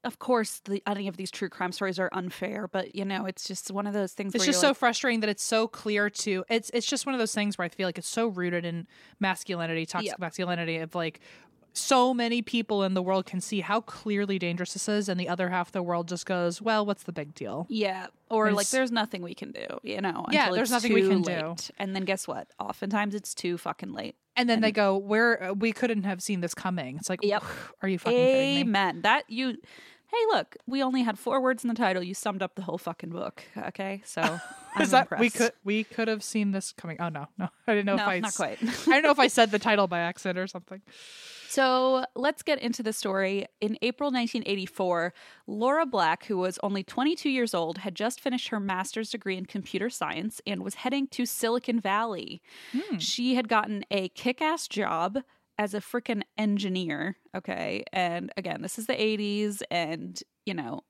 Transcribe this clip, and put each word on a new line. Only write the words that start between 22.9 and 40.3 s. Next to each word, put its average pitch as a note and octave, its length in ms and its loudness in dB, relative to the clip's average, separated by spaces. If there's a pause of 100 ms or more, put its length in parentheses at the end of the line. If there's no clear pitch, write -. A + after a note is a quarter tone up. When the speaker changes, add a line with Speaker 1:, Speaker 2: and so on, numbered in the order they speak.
Speaker 1:
it's - 180 -8
too F3 240 -2
fucking - 340 -8
late. - 220 -10 (220)
Speaker 2:
And B3 120 4
then A3+ 100 4
Speaker 1:
And A3 60 4
Speaker 2:
they G#3+ 60 6
go, G3+ 260 4
"We're, G#3+ 460 4
uh, F#3 120 -4
we G#3+ 180 2
couldn't A3+ 320 0
have F#3+ 180 -2
seen F#3 200 -2
this E3+ 120 -2
coming." D3 440 -4
It's F#3+ 120 -8
like, F#3 140 -2
Speaker 1:
Yep. G3+ 180 2 (400)
Speaker 2:
"Are F#3+ 60 0
you F#3 100 2
fucking A#3 260 2
kidding C4+ 300 4
me?" C#4 60 4
Speaker 1:
Amen. G3 420 2
That A#3 260 4
you, A#3+ 280 -2 (500)
hey, A#4 240 2
look, - 260 2 (100)
we C4+ 140 -2
only C4 220 2
had A3 160 0
four C4 220 0
words B3+ 240 2
in A#3+ 40 0
the A#3 60 0
title. F#3 300 2
You F#3 100 -6
summed G3 260 -4
up F#3 140 -4
the G3 80 -8
whole E3+ 160 -6
fucking E3+ 320 -8
book. - 320 -8 (140)
Okay. G3 480 -6
So - 180 -6
Speaker 2:
<laughs> - 540 -4
Speaker 1:
I'm - 60 4
Speaker 2:
Is A3+ 100 4
that, C4 180 6
"We A#3+ 160 4
Speaker 1:
impressed. A3+ 100 0
Speaker 2:
could, A#3+ 160 4 (120)
we G#3 180 0
could A3+ 240 -2
have A3 160 -2
seen G3+ 300 0
this F#3+ 180 -4
coming"? E3 300 -10
Oh, E3+ 80 -2
no, C#3+ 180 -6 (100)
no. F#3 120 -4 (180)
I A#3 80 4
didn't G3+ 120 2
know G3 100 4
Speaker 1:
No, G#3 80 2
Speaker 2:
if G3+ 40 2
I F3+ 120 2
Speaker 1:
not G#3+ 80 -2
Speaker 2:
s-, - 80 -4
Speaker 1:
quite. D3 220 -2
<laughs> - 40 -2
Speaker 2:
I A3+ 40 0
didn't C4 360 6
know D4+ 80 8
if C#4+ 80 6
I C4 80 8
said A3+ 240 6
the G#3 80 2
title G#3 300 4
by F3 100 -2
accident F3+ 400 -2